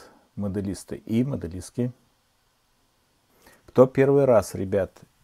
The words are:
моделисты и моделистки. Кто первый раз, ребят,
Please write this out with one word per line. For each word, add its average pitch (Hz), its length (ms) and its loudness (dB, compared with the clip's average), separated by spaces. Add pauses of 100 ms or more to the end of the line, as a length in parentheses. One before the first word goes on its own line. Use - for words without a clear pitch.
(360)
моделисты 98 600 -8
и 113 260 -2
моделистки. 120 720 -8 (1700)
Кто 131 220 6
первый 139 380 2
раз, 110 300 2
ребят, 98 360 -4 (320)